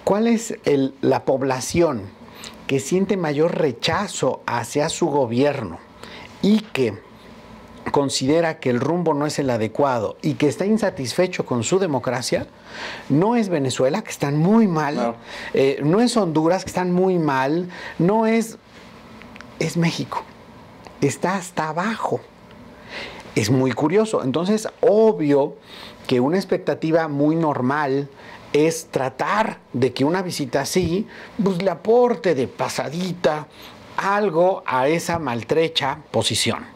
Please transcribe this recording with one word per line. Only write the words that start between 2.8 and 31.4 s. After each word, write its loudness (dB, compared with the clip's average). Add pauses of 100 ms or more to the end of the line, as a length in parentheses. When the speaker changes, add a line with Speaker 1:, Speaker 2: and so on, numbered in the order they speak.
Speaker 1:
siente 0
mayor 0
rechazo -2
hacia -2
su -2
gobierno 0 (640)
y 4
que -2 (960)
considera 0
que -2
el 2
rumbo 0
no 0
es -4
el 0
adecuado 0
y 0
que 2
está -2
insatisfecho 0
con -2
su 0
democracia, -2 (640)
no 4
es 0
Venezuela, 0
que -14
están -2
muy 6
mal, 0
Speaker 2:
No. -2 (380)
Speaker 1:
eh, 2
no 4
es 2
Honduras, 2
que -8
están -2
muy 2
mal, 0 (300)
no 2
es, 0 (1000)
es -4
México. -2 (760)
Está 0
hasta -6
abajo. -4 (1120)
Es 0
muy 2
curioso. 2
Entonces, 0 (120)
obvio 4 (500)
que 2
una 2
expectativa 0
muy 2
normal 0 (440)
es 2
tratar -2 (140)
de 0
que -2
una 0
visita -4
así, -2 (340)